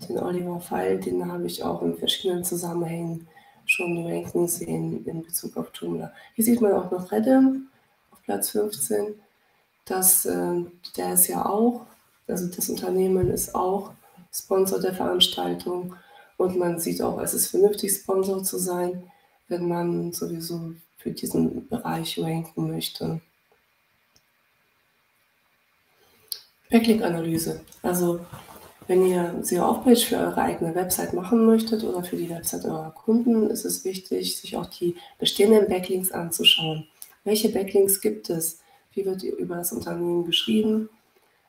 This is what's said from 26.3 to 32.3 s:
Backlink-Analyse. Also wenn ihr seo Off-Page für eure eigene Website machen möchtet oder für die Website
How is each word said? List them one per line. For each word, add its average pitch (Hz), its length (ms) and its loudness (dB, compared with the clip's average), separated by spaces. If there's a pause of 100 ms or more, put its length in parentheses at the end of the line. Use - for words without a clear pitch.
Backlink-Analyse. 170 880 2 (220)
Also 175 380 0 (680)
wenn 185 200 6
ihr 175 360 2
seo 175 240 2
Off-Page - 380 6
für - 140 0
eure - 240 0
eigene 165 320 -2
Website 185 400 -2
machen 220 320 4
möchtet 220 380 4
oder 180 180 -4
für 175 140 -6
die 170 120 -4
Website 170 360 -6